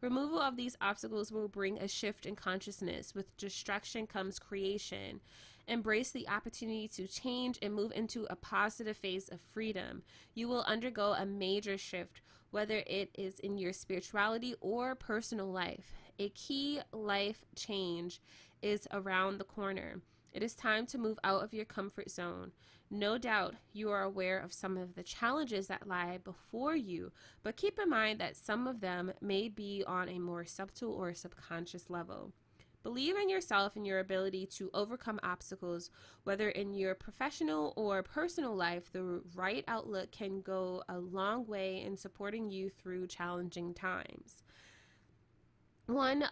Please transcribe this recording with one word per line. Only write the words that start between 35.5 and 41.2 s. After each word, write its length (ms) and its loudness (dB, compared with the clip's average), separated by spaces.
whether 260 2
in 260 0
your 200 2
professional 840 0
or 260 4
personal 520 0
life. 380 2
The 300 -2
right 320 0
outlook 460 -2
can 300 -4
go 460 0
a 100 -4
long 500 0